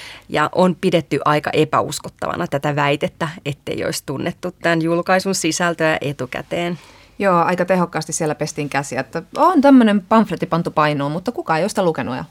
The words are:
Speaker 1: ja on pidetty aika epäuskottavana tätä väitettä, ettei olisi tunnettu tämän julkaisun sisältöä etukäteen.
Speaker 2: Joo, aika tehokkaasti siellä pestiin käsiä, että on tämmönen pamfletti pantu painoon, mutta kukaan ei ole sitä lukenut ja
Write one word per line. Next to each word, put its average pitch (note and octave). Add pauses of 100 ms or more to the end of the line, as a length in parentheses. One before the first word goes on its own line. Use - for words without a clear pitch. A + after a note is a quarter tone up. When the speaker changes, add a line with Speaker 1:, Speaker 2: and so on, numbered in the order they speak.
(280)
Speaker 1:
ja D3+
on F3+
pidetty E3
aika D3
epäuskottavana -
tätä C#3+
väitettä, D3 (160)
ettei -
olisi -
tunnettu E3
tämän E3
julkaisun F#3
sisältöä E3
etukäteen. D3+ (400)
Speaker 2:
Joo, F#3+
aika F3
tehokkaasti F#3
siellä D3+
pestiin D3
käsiä, C#3
että D#3+ (140)
on D#4+
tämmönen A#3
pamfletti G3
pantu E3
painoon, D3
mutta F#3
kukaan E3
ei D#3
ole G3+
sitä A3
lukenut C3+
ja D3+